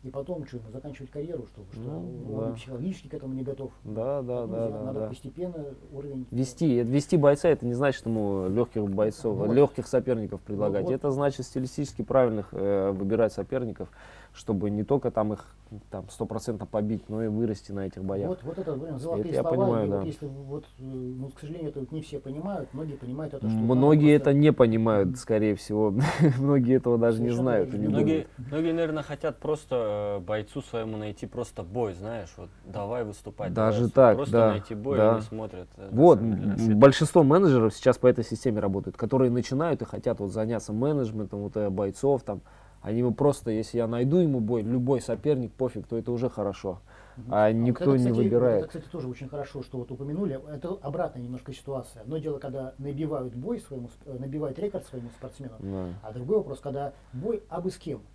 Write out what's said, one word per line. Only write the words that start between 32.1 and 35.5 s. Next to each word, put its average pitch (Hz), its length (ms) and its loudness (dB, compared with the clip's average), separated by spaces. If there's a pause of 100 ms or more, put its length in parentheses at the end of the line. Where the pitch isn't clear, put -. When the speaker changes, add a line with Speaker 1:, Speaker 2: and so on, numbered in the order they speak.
Speaker 3:
вот 92 120 -16 (160)
давай 104 380 -6
выступать, 101 500 -8
Speaker 2:
Даже 110 340 2
Speaker 3:
давай, - 40 0
Speaker 2:
так, 120 240 10
Speaker 3:
просто 139 220 -4
Speaker 2:
да, 113 120 8
Speaker 3:
найти 104 260 -2
бой, 127 220 -2
Speaker 2:
да. 107 160 6
Speaker 3:
они 110 80 0
смотрят, 110 460 -10 (100)